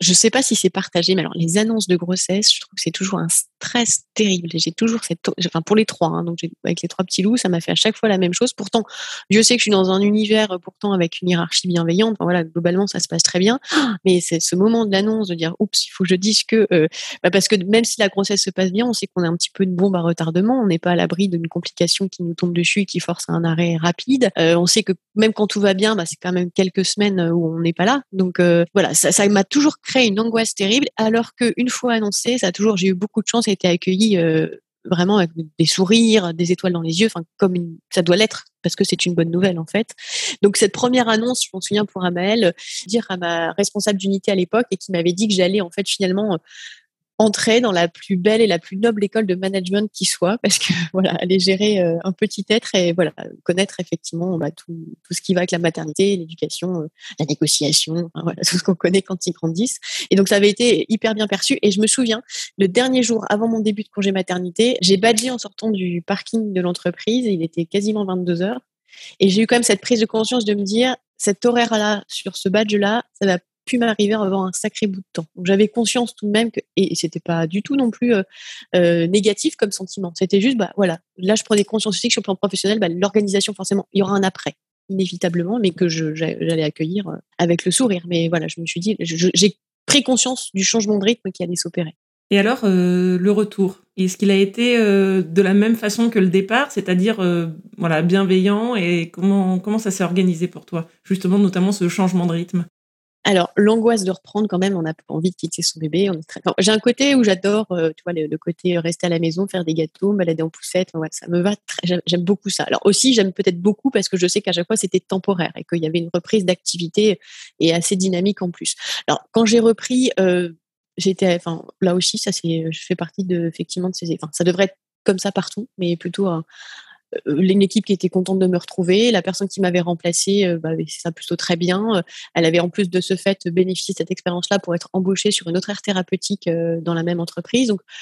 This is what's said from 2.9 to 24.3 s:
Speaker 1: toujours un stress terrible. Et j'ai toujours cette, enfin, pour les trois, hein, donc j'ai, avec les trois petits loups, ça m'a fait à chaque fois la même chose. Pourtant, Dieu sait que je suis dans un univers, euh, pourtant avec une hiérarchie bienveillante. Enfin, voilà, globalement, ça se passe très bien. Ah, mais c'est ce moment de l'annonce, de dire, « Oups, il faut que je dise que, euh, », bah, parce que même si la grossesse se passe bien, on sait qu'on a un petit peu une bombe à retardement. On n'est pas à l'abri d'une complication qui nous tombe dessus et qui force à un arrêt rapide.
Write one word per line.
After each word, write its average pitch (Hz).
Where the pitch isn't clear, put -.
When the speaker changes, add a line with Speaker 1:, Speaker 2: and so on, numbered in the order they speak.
Speaker 1:
toujours 190
un 165
stress -
terrible. 185
Et 165
j'ai 165
toujours 226
cette, -
enfin, 165
pour 208
les 214
trois, -
hein, 165
donc 170
j'ai, 170
avec 175
les 180
trois -
petits -
loups, 220
ça 240
m'a 175
fait 175
à 170
chaque 220
fois 226
la 196
même 180
chose. 208
Pourtant, 220
Dieu 208
sait 240
que 233
je -
suis 208
dans 190
un 190
univers, 214
euh, 180
pourtant 196
avec 180
une 180
hiérarchie 170
bienveillante. 170
Enfin, -
voilà, 175
globalement, 170
ça 190
se -
passe 165
très -
bien. 220
Ah, 269
mais 180
c'est 170
ce -
moment 226
de 202
l'annonce, 208
de 175
dire, « 165
Oups, -
il -
faut -
que 175
je 185
dise 202
que, 220
euh, », 160
bah, 180
parce 190
que 220
même 208
si -
la 202
grossesse 196
se 196
passe 185
bien, 220
on 240
sait 208
qu'on -
a 170
un 165
petit -
peu -
une 185
bombe 185
à 175
retardement. 170
On 214
n'est 170
pas 175
à 175
l'abri 175
d'une 170
complication 175
qui -
nous 170
tombe 175
dessus 175
et 190
qui -
force -
à -
un 165
arrêt 165
rapide. 196